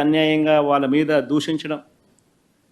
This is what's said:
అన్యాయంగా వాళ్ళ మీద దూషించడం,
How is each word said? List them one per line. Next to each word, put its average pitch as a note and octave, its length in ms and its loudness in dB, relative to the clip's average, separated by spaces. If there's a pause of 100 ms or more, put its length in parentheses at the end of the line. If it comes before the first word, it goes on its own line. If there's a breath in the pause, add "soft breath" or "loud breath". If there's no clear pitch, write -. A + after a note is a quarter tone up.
అన్యాయంగా D#3 520 2 (140)
వాళ్ళ C#3+ 140 2 (100)
మీద D3 160 0 (200)
దూషించడం, D3+ 500 -4 (920)